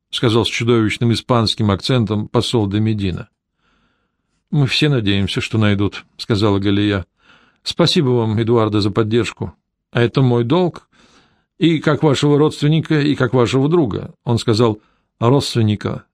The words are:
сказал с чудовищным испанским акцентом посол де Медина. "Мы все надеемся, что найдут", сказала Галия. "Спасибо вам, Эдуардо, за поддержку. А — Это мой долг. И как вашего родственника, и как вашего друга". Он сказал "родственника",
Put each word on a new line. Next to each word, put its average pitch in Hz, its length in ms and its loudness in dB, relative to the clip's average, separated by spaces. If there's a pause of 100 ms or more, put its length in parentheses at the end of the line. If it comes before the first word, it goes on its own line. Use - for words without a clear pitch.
сказал 113 360 0
с - 40 -4
чудовищным 117 640 0
испанским 107 600 0
акцентом 107 560 -2
посол 113 400 -2
де 101 120 -2
Медина. 104 500 -4 (1200)
"Мы 143 160 2
все 151 220 0
надеемся, 101 520 0
что - 160 -4
найдут", 104 480 0 (120)
сказала 101 420 0
Галия. 101 460 0 (580)
"Спасибо 156 460 0
вам, 113 320 0
Эдуардо, 107 400 2
за 107 100 0
поддержку. 110 600 -2 (380)
А — 120 100 0
Это 120 200 0
мой 120 220 2
долг. 165 460 -2 (680)
И 165 220 2
как 147 240 0
вашего 147 340 2
родственника, 151 640 0
и 143 160 0
как 127 180 0
вашего 127 340 2
друга". 156 460 -2 (100)
Он 117 140 0
сказал 110 420 0 (400)
"родственника", 117 960 0